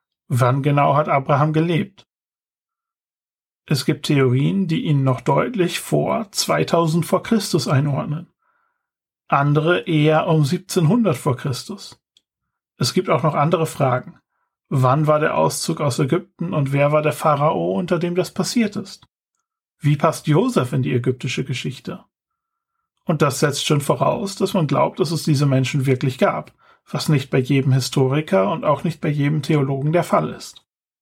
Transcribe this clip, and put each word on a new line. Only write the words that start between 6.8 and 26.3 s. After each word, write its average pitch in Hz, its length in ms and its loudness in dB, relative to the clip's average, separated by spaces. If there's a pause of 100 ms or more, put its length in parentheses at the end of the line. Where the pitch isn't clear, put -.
vor - 200 -4
Christus 202 440 -2
einordnen. 147 600 -2 (1000)
Andere 151 600 2
eher 156 400 2
um 160 180 4
siebzehnhundert 180 720 2
vor 135 180 -2
Christus. - 640 -10 (760)
Es - 160 -2
gibt 185 160 0
auch 151 140 2
noch 151 100 2
andere 156 320 2
Fragen. 127 540 -4 (500)
Wann 139 380 2
war 151 120 4
der 151 160 0
Auszug 160 460 -2
aus 147 160 -2
Ägypten 156 560 -2
und 139 200 -2
wer 143 180 2
war 151 100 4
der 151 100 0
Pharao, 156 600 0
unter 185 260 -2
dem 175 160 -2
das 175 160 -2
passiert - 460 -2
ist? - 320 -14 (720)
Wie 147 160 2
passt 160 320 -2
Josef 160 460 2
in 135 80 0
die 147 120 -2
ägyptische 127 500 -2
Geschichte? - 600 -10 (1000)
Und 160 160 0
das 143 180 0
setzt 147 260 0
schon 147 160 2
voraus, - 540 -2
dass 190 180 -2
man 165 140 0
glaubt, 143 320 0
dass 160 120 -2
es 165 120 -4
diese 147 220 2
Menschen 131 400 0
wirklich 131 320 0
gab, 170 360 -2 (360)